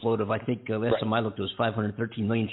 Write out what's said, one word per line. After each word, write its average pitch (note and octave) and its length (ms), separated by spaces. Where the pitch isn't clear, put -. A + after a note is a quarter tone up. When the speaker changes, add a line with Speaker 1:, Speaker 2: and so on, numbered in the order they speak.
Speaker 1:
float A2+ 180
of, G2+ 100
I A2 80
think, A#2+ 300
uh, A2 100
last A#2 140
Speaker 2:
Right. A2 80
Speaker 1:
time G#2+ 140
I A#2 60
looked, A2 180
it G2+ 40
was F#2+ 140
five A#2 180
hundred G#2 220
thirteen A2+ 320
million A2+ 240